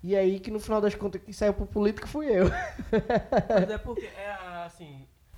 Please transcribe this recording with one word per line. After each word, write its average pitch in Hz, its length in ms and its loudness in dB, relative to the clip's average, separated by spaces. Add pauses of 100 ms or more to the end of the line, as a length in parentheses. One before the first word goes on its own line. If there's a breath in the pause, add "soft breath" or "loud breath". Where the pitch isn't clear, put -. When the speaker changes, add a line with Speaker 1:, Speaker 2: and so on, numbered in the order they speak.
Speaker 1:
e 180 140 0
aí 190 240 4
que 202 120 -8
no 214 100 -4
final 214 200 0
das 202 140 2
contas 190 260 -4
quem - 140 -16
saiu 208 200 2
pro 202 120 -4
político 208 400 0
fui 302 200 -4
eu. 190 200 6
<laughs> 240 1040 0
Speaker 2:
Mas 190 200 4
é - 80 -4
porque - 280 -8
é 202 240 -10
a, 180 360 -10
assim, 147 380 -16 (340)